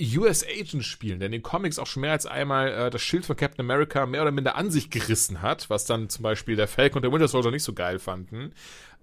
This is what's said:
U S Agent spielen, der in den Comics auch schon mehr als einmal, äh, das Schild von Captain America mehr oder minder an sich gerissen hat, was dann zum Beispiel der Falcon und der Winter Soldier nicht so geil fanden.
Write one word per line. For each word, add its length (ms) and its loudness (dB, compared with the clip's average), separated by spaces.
U 80 6
S 200 4
Agent 380 -6
spielen, 340 -6
der 80 -2
in 60 -4
den 100 -6
Comics 360 -4
auch 80 -6
schon 160 -6
mehr 100 0
als 140 -2
einmal, 420 0
äh, 220 0
das 100 -4
Schild 240 0
von 120 -2
Captain 280 -2
America 400 2
mehr 160 -2
oder 120 2
minder 240 0
an 140 -2
sich 200 0
gerissen 500 0
hat, 300 -2
was 160 0
dann 240 0
zum 140 -6
Beispiel 320 0
der 120 4
Falcon 300 4
und 60 2
der 80 2
Winter 160 6
Soldier 240 2
nicht 120 -4
so 80 -4
geil 260 -2
fanden. 540 -10